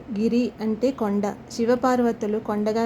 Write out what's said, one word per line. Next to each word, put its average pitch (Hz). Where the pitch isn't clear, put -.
గిరి 233
అంటే 220
కొండ, 202
శివపార్వతులు 240
కొండగా 214